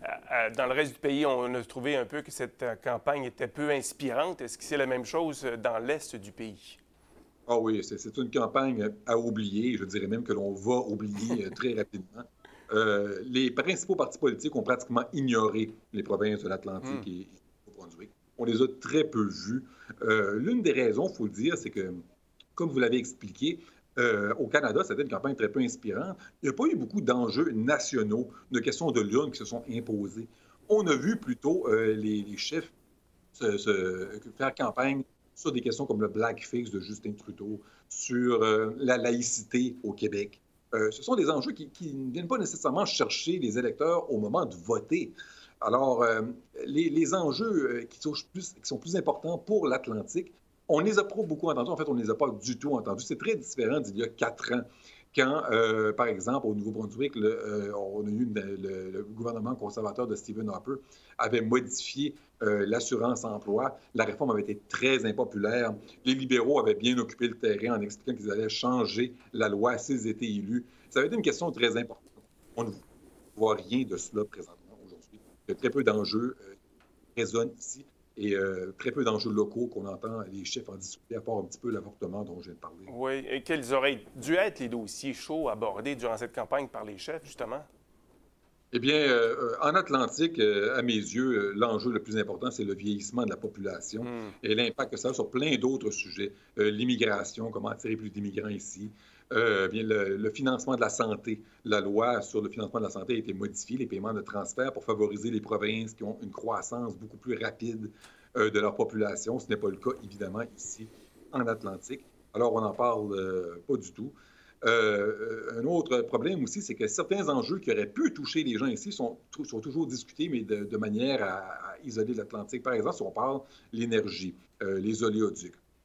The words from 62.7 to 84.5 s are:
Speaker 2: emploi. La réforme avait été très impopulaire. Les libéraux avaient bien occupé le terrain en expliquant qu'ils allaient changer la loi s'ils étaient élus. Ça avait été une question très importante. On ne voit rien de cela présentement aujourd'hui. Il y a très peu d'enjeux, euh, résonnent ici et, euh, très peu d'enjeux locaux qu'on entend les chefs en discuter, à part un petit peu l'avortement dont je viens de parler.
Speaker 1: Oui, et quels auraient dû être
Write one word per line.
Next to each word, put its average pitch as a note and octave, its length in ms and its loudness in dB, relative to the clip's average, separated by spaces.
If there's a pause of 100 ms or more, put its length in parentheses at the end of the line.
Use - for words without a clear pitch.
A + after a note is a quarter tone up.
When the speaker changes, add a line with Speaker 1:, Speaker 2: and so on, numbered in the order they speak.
Speaker 2:
emploi. G#2+ 520 0 (200)
La A2+ 80 4
réforme A#2+ 260 0
avait G#2 120 2
été G#2 260 -4
très B2+ 380 4
impopulaire. A2 680 0 (300)
Les C3 100 4
libéraux C3 460 4
avaient G#2+ 160 6
bien B2 220 4
occupé A#2+ 280 0
le G#2+ 100 0
terrain A2 400 2
en G#2+ 40 0
expliquant G#2+ 360 -6
qu'ils G#2 140 -4
allaient G#2+ 200 0
changer B2 600 2 (200)
la A2 160 2
loi G#2+ 300 4
s'ils B2 280 -2
étaient A2+ 200 -2
élus. G#2 380 -2 (260)
Ça C3 100 4
avait C#3+ 80 4
été A#3 80 0
une A3 60 0
question E3 280 2
très A#2 260 2
importante. - 460 -6 (320)
On A#2 100 0
ne A2 60 -4 (640)
voit G#2+ 220 4
rien B2 280 -2
de F#2+ 120 -6
cela G#2 280 -4
présentement E2+ 640 -16
aujourd'hui. - 320 -20 (300)
Il G2 40 -2
y - 0 -
a - 60 -4
très B2 120 2
peu C#3 120 2
d'enjeux, A2 600 2
euh, G2 120 -18 (640)
résonnent A2+ 420 0
ici - 260 -12 (320)
et, G#2 200 0
euh, F#2+ 420 -2
très B2 140 -2
peu C#3+ 100 0
d'enjeux A2 300 0
locaux G#2+ 340 2
qu'on G2 200 -6
entend A2 340 -8 (120)
les G2 120 -8
chefs - 240 -8
en F#2+ 80 -12
discuter, F#2+ 400 -12
à G#2+ 40 -6
part A2+ 180 -2
un F#2+ 60 -4
petit - 140 -14
peu A#2+ 140 -4
l'avortement G2+ 500 -6
dont F2+ 160 -10
je - 80 -14
viens F2 80 -14
de - 40 -20
parler. F2 340 -16
Speaker 1:
Oui, C3 360 -2
et C3 140 -2
quels C3+ 320 0
auraient C3 300 2 (100)
dû C3+ 200 0
être F#3+ 260 2